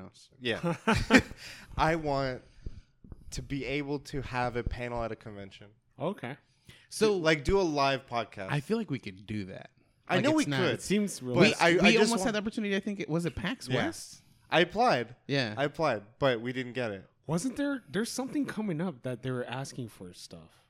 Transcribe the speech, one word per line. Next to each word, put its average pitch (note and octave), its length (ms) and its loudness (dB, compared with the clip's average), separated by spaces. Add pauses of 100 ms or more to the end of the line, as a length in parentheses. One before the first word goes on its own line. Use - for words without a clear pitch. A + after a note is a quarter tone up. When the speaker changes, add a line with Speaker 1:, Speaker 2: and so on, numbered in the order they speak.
Speaker 1:
else. - 260 -20 (100)
Speaker 2:
Yeah. B2 360 -2 (100)
Speaker 3:
<laughs> A3+ 360 4 (280)
Speaker 2:
<laughs> - 280 -18
I D#3 180 4
want C#3 460 -2 (920)
to C3+ 100 -8
be B2+ 240 -6
able C#3+ 340 -2
to C#3+ 220 -8
have B2 340 -2
a A#2+ 80 -2
panel A#2+ 400 -4
at A2+ 80 -4
a A2 40 -8
convention. G2+ 520 -14 (320)
Speaker 3:
Okay. D3 380 -6 (520)
Speaker 1:
So, G#3+ 180 2 (100)
Speaker 2:
Do, E3+ 60 -2
like, D#3 200 4
do F#3+ 160 4
a F#3+ 40 4
live C#3 440 2
podcast. G#2+ 440 -4
Speaker 1:
I D3 80 0
feel G#3+ 180 -2
like A3 140 -4
we B2+ 80 -2
could G2+ 260 -12
do G#2 200 -4
that. - 260 -14 (360)
Speaker 2:
I F3 80 2
Speaker 1:
Like, G3+ 80 4
Speaker 2:
know C#4+ 60 4 (100)
Speaker 1:
it's C#4 60 4
Speaker 2:
we C#3+ 60 -2
Speaker 1:
not C3+ 100 2
Speaker 2:
could. C#3+ 140 2
Speaker 3:
It - 60 -6
seems G3+ 400 0
real. B2 140 -2
Speaker 2:
But F3 60 8
Speaker 1:
We, D#3+ 180 8
Speaker 2:
I, E3+ 140 6
Speaker 1:
we D#3+ 60 6
Speaker 2:
I G#3 140 8
just - 40 6
Speaker 1:
almost A3 140 6
Speaker 2:
want G#3+ 140 2
Speaker 1:
had G#3+ 100 0
the - 40 -2
opportunity. G3+ 360 -2
I G3 40 0
think G3 200 -6
it - 100 -6
was E3+ 160 0
at - 100 -4
pax F3+ 320 -6
Speaker 2:
Yeah. B2 200 0
Speaker 1:
West. - 340 -12 (280)
Speaker 2:
I D#3 120 6
applied. E3+ 540 2 (120)
Speaker 1:
Yeah. C3 300 0
Speaker 2:
I C#3 80 2
applied, C#3+ 380 0 (160)
but B2+ 200 4
we B2 140 -4
didn't B2 200 -6
get A#2 180 -2
it. F#2+ 120 -8 (220)
Speaker 3:
Wasn't F3 320 -2
there, C#4+ 320 -2
there's G3+ 200 -2
something C4+ 360 -4
coming G3+ 340 -4
up E3 240 -6
that B2+ 180 -6
they C3 100 -4
were B2 120 -2
asking B2+ 460 -8
for F2 240 -16
stuff. - 560 -20